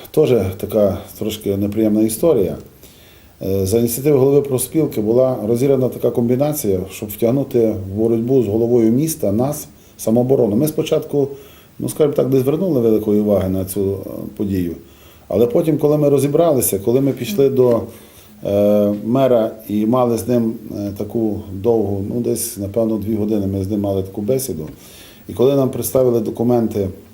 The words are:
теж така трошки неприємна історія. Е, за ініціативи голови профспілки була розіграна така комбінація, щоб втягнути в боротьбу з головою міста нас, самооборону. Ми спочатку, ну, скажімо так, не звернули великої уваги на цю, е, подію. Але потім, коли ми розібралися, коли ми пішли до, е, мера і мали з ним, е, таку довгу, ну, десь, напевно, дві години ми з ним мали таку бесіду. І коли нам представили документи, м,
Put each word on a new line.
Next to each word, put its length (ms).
теж 220
така 420
трошки 380
неприємна 460
історія. 540
Е, 240
за 120
ініціативи 400
голови 240
профспілки 580
була 360
розіграна 420
така 220
комбінація, 720
щоб 160
втягнути 640
в 280
боротьбу 440
з 40
головою 460
міста 400
нас, 360
самооборону. 600
Ми 120
спочатку, 600
ну, 100
скажімо 260
так, 180
не 80
звернули 400
великої 400
уваги 280
на 160
цю, 280
е, 40
подію. 380
Але 180
потім, 320
коли 200
ми 100
розібралися, 680
коли 220
ми 120
пішли 380
до, 300
е, 480
мера 460
і 180
мали 320
з 100
ним, 260
е, 200
таку 420
довгу, 520
ну, 60
десь, 360
напевно, 400
дві 180
години 320
ми 180
з 60
ним 100
мали 220
таку 200
бесіду. 460
І 40
коли 240
нам 140
представили 500
документи, 600
м, 80